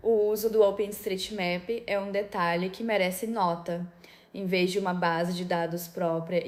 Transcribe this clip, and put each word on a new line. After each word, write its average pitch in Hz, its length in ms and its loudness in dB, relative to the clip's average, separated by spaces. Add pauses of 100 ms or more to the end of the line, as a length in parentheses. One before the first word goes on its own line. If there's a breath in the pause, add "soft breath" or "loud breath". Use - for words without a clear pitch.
O 214 300 4
uso 214 180 0
do 214 140 6
OpenStreetMap 196 1200 -2
é 202 140 -2
um 202 120 -4
detalhe 185 580 0
que 190 140 -8
merece 196 440 0
nota. 175 580 0 (480 soft breath)
Em 196 140 -6
vez 180 240 2
de 196 80 -2
uma 185 160 0
base 175 380 0
de 180 120 -4
dados 170 420 -2
própria 170 600 -2